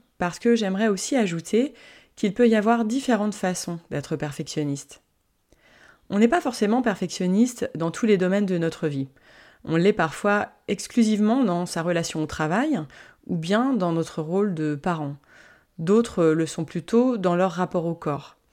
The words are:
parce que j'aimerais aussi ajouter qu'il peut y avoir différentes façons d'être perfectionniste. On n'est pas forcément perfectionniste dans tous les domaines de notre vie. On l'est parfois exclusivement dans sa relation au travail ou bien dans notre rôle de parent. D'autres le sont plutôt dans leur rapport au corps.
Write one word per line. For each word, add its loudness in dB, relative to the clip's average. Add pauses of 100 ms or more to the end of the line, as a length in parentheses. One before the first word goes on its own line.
(180)
parce -4
que 4
j'aimerais 0
aussi -2
ajouter 0 (440)
qu'il 0
peut 6
y 6
avoir 2
différentes 0
façons -4 (100)
d'être -6
perfectionniste. -6 (1120)
On 0
n'est 6
pas 0
forcément 0
perfectionniste 0
dans -2
tous -6
les 4
domaines 0
de -2
notre -2
vie. -4 (560)
On -2
l'est 4
parfois 0 (180)
exclusivement 2
dans 0
sa -6
relation -2
au -4
travail 0 (480)
ou -4
bien 0
dans 0
notre -2
rôle 0
de -2
parent. -4 (640)
D'autres 2
le 4
sont -6
plutôt 0
dans 0
leur 2
rapport -2
au -2
corps. -8 (160)